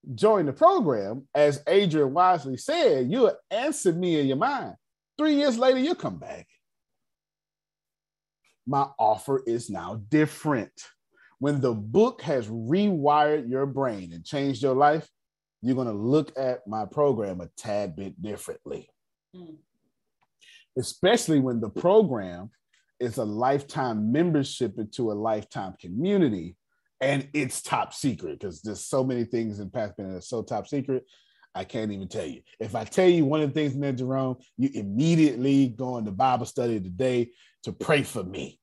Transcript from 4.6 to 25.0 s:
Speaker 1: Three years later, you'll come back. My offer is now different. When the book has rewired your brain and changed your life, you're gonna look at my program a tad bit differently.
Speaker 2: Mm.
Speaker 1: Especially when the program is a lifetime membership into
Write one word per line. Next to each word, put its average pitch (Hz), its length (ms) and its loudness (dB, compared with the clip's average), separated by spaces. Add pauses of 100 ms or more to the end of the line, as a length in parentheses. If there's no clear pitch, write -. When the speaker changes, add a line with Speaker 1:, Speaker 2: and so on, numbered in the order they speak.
Speaker 1:
Three 302 180 2
years 285 220 2
later, 262 220 4
you'll 311 160 0
come 104 220 -6
back. - 300 -14 (2250)
My 139 200 0 (120)
offer 113 460 0
is 117 240 -4
now 101 400 -8
different. 147 600 0 (680)
When 143 220 0
the 123 120 2
book 117 480 2
has 127 260 -2
rewired 147 1000 2
your 135 160 0
brain 117 480 -4
and 85 100 -14
changed 139 380 -4
your 131 140 2
life, 147 320 4 (560)
you're 123 120 2
gonna 123 180 -2
look 131 440 2
at 127 300 -4
my 107 180 -6
program 107 560 0
a 87 60 -12 (100)
tad 101 380 -4
bit 95 260 -12
differently. - 680 -10 (460)
Speaker 2:
Mm. 165 200 -18 (1200)
Speaker 1:
Especially 165 640 2
when 127 200 0
the 107 100 -4
program 120 840 2 (480)
is 123 180 -4
a 117 80 -2
lifetime 120 840 -2
membership 139 680 0
into 110 340 -4